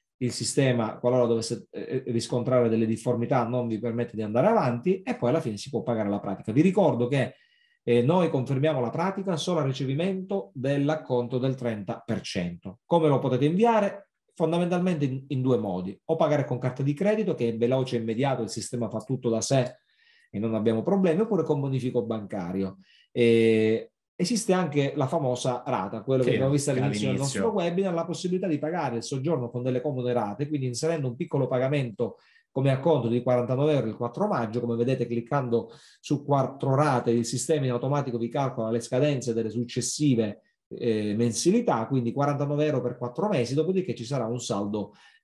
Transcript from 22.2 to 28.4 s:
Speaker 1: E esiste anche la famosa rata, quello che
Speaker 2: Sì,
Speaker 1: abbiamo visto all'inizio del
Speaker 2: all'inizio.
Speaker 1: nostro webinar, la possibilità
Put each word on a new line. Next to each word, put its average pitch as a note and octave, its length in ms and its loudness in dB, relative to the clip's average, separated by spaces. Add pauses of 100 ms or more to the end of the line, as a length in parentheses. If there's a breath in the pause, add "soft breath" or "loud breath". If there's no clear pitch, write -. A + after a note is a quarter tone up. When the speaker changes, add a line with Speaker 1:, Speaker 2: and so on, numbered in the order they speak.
Speaker 1:
E A2+ 800 4 (260)
esiste F#3+ 340 0
anche C#3+ 440 0
la D3 100 2
famosa C3 600 -2
rata, G#2 360 -4
quello B2+ 200 2
che B2 80 2
Speaker 2:
Sì, - 40 4
Speaker 1:
abbiamo C3+ 180 2
visto C#3+ 180 0
all'inizio C3+ 380 0
del C3 80 0
Speaker 2:
all'inizio. C3 240 -2
Speaker 1:
nostro G#3 220 0
webinar, F3 320 -2
la E3 100 -2
possibilità F3+ 420 -4